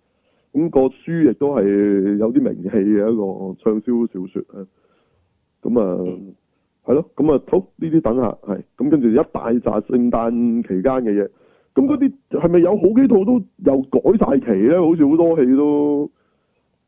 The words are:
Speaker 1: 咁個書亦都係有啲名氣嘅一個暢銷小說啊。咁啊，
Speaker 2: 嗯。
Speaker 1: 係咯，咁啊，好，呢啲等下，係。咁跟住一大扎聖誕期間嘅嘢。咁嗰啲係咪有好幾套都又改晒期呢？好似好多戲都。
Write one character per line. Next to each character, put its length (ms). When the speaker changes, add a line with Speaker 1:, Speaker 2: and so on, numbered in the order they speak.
Speaker 1:
咁 160
個 100
書 500
亦 40
都 200
係 600
有 160
啲 80
名 220
氣 80
嘅 420
一 40
個 60
暢 220
銷 240
小 200
說 160
啊。 60
咁 200
啊， 260
Speaker 2:
嗯。 280
Speaker 1:
係 100
咯， 100
咁 200
啊， 140
好， 80
呢 320
啲 100
等 160
下， 300
係。 160
咁 140
跟 120
住 60
一 80
大 220
扎 260
聖 280
誕 540
期 60
間 100
嘅 80
嘢。 180
咁 100
嗰 140
啲 140
係 180
咪 120
有 160
好 80
幾 240
套 160
都 180
又 260
改 100
晒 140
期 140
呢？ 120
好 140
似 100
好 120
多 280
戲 120
都。 540